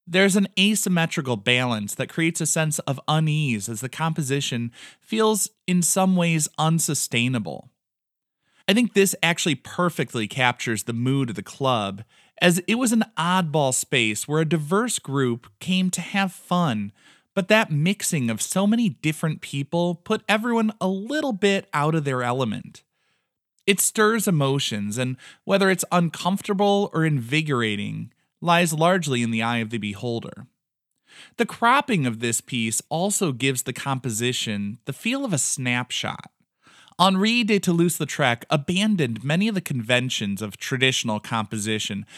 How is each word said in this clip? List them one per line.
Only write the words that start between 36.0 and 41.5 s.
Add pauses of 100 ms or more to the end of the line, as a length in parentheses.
Henri
de
Toulouse-Lautrec
abandoned
many
of
the
conventions
of
traditional
composition (120)